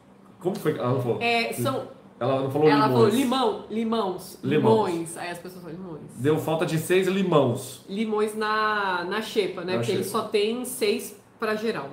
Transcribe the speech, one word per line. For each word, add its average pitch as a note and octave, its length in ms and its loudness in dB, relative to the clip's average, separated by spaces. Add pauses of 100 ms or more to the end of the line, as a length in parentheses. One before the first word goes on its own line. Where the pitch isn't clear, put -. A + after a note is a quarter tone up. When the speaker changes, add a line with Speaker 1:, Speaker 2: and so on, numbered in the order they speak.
(400)
Speaker 1:
Como F#3+ 160 -2
foi - 180 0
que - 60 -6
ela B2 140 0
não C3+ 80 0
falou? A#2 200 -2
Speaker 2:
É, A#3 320 0
são - 340 -2 (320)
Speaker 1:
Ela C3+ 240 0
não C#3 80 -2
falou D3+ 180 4
Speaker 2:
Ela C#3+ 180 6
falou E3+ 200 6
Speaker 1:
limões. G#3 160 4
Speaker 2:
limão, A#3+ 460 0
limãos, A3 720 -4
Speaker 1:
Limões. D#3 480 4
Speaker 2:
limões. E3 260 -6
Aí F3 140 -8
as F3 80 -8
pessoas F#3 240 -14
falam E3 140 -12
limões. F3 240 -12 (140)
Speaker 1:
Deu C#3+ 240 2
falta D#3+ 260 0
de D#3+ 120 0
seis F3+ 300 2
limãos. F3 840 2
Speaker 2:
Limões G#3+ 480 -2
na, G#3+ 680 0
na G3+ 180 -2
xepa, F#3 440 -2
né? F#3 80 -2
Speaker 1:
Na F#3+ 60 0
Speaker 2:
Porque - 120 0
ele F#3 120 0
Speaker 1:
xepa. - 140 -4
Speaker 2:
só G#3+ 100 0
tem A3 360 0
seis A#3 560 -2 (200)
pra G#3+ 160 -2
geral, F3 380 -4